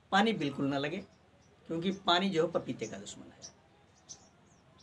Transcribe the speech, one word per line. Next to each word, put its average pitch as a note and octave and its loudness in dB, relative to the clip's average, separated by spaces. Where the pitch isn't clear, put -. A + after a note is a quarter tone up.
पानी G#3 6
बिल्कुल C#3+ -2
ना C#3 0
लगे, D3 -2
क्योंकि E3+ -2
पानी F3+ 2
जो D#3+ 4
है E3+ -4
पपीते B2 -4
का G#2+ -12
दुश्मन - -14
है। - -20